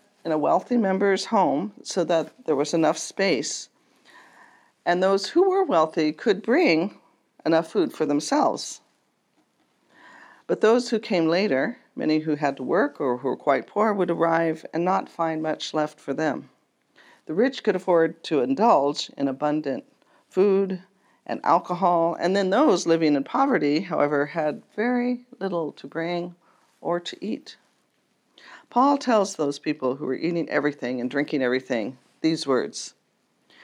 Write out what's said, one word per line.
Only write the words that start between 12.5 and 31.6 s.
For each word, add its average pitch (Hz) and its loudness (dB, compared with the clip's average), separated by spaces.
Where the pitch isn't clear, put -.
to 139 -8
work 208 0
or 127 -2
who 131 -6
were 123 -2
quite 135 0
poor, 208 0
would 185 -2
arrive 165 0
and 170 -2
not 190 0
find 160 -4
much 156 -6
left 151 -4
for 139 -6
them. 143 -4
The 160 -6
rich 262 0
could 196 0
afford 175 2
to 147 0
indulge 143 2
in - -2
abundant 143 -4
food 190 2
and - -6
alcohol, 175 2
and 190 0
then 190 0
those 208 2
living 160 4
in 139 0
poverty, 170 0
however, 147 0
had 151 -4
very 247 -2
little 175 -4
to - -18
bring 170 -6
or 170 -2
to - -12
eat. - -10
Paul 277 4
tells 214 2
those 143 -2
people 139 -2
who 147 -8
were 131 -2
eating 170 -2
everything 139 -2
and 123 -4
drinking 143 -2
everything 127 -2